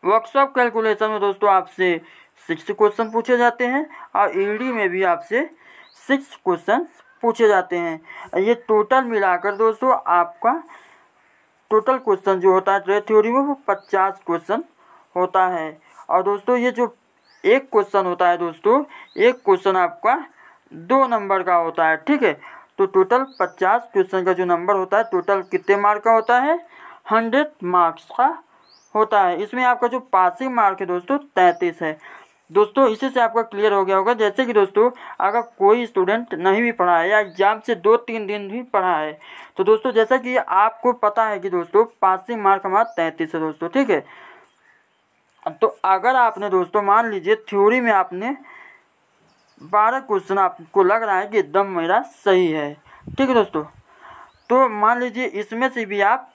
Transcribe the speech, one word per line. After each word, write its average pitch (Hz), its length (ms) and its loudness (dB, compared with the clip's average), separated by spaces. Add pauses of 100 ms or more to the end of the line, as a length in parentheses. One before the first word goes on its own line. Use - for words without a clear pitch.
वर्कशॉप 226 520 0
कैलकुलेशन 220 540 0
में 214 100 -4
दोस्तों 202 300 0
आपसे 180 500 0 (500)
सिक्स 170 220 -8
क्वेश्चन 214 400 0
पूछे 226 260 0
जाते 240 280 0
हैं 269 200 -2 (300)
और 196 240 0
ईडी 214 320 -4
में 214 180 -2
भी 185 160 -2
आपसे 202 440 -2 (480)
सिक्स 277 400 -4
क्वेश्चन 196 500 -2 (360)
पूछे 226 240 2
जाते 185 300 2
हैं। 165 600 -8
ये 214 140 2 (140)
टोटल 220 360 2
मिलाकर 196 520 -2
दोस्तों 226 400 0 (140)
आपका 175 420 0 (1200)
टोटल 214 280 2
क्वेश्चन 196 400 -2
जो 185 120 4
होता 185 220 2
है 196 80 0
ट्रेड 202 220 -2
थ्योरी 220 280 2
में 254 100 0
वो 285 120 -2 (140)
पचास 190 600 -2
क्वेश्चन 180 360 -4 (520)
होता 185 340 0
है। 160 280 -8 (320)
और 185 140 0
दोस्तों 202 340 -2
ये 247 140 0
जो 240 240 -4 (480)
एक 262 280 2
क्वेश्चन 196 340 0
होता 180 240 0
है 175 80 0
दोस्तों, 175 460 -2 (340)
एक 240 200 2
क्वेश्चन 190 400 0
आपका 185 380 0 (560)
दो 190 360 0
नंबर 196 360 -2
का 180 120 2
होता 165 320 0
है, 160 100 2
ठीक 277 260 -2
है। 170 100 2 (440)
तो 196 100 2
टोटल 190 380 2 (140)
पचास 190 540 -2
क्वेश्चन 185 320 -2
का 185 80 2
जो 180 120 -2
नंबर 175 300 0
होता 190 220 -2
है 226 80 2
टोटल 190 380 -2
कितने 185 340 -2
मार्क 208 260 0
का 226 100 2
होता 226 260 2
है, 302 160 0 (520)
हंड्रेड 226 400 0 (180)
मार्क्स 175 460 0
का 302 260 -2 (580)
होता 214 260 2
है। 175 220 0
इसमें 247 200 -6
आपका 247 240 0
जो 254 140 -4
पासिंग 254 520 0
मार्क 196 260 0
है 196 60 -4
दोस्तों 175 320 -4 (180)
तैंतीस 175 460 0
है। 156 160 -6 (540)
दोस्तों 214 360 2
इसी 220 220 -2
से 254 120 -2
आपका 226 220 0
क्लियर 208 300 0
हो 196 120 2
गया 190 120 2
होगा। 196 180 2
जैसे 214 300 0
कि 233 80 -6
दोस्तों 208 360 2 (300)
अगर 208 220 0 (180)
कोई 220 260 4
स्टूडेंट 220 500 -2
नहीं 190 260 0
भी 233 120 0
पढ़ा 180 240 2
है 170 120 0
या 214 100 4
एग्जाम 196 420 0
से 233 160 -2
दो 202 220 4
तीन 226 280 -8
दिन 202 220 -8
भी 226 140 -10
पढ़ा 185 340 -2
है, 151 200 -6 (400)
तो 190 60 0
दोस्तों 214 300 2
जैसा 226 240 2
कि 247 200 -4
आपको 226 580 0
पता 220 300 0
है 208 140 -4
कि 185 120 -6
दोस्तों 180 340 2 (160)
पासिंग 190 400 0
मार्क 196 240 2
हमारा 196 180 2 (100)
तैंतीस 160 400 -4
है 165 80 -4
दोस्तों, 160 280 -6
ठीक 262 200 0
है। 156 160 0 (1500)
तो 220 140 0 (180)
अगर 190 300 2
आपने 214 340 0
दोस्तों 185 340 -2
मान 220 280 2
लीजिए 196 240 -2 (100)
थ्योरी 208 360 2
में 233 100 0
आपने 196 440 -2 (1300)
बारह 214 400 0
क्वेश्चन 196 360 -4
आपको 185 460 0
लग 214 200 2
रहा 196 140 -2
है 202 100 -4
कि 214 120 -2
एकदम 185 300 -2
मेरा 175 320 0
सही 185 460 0
है, 151 260 -4 (340)
ठीक 262 220 -2
है 254 60 0
दोस्तों, 190 280 0 (840)
तो 254 220 4
मान 214 280 0
लीजिए 247 260 -6
इसमें 208 440 -4
से 240 160 -6
भी 202 180 -6
आप 233 320 0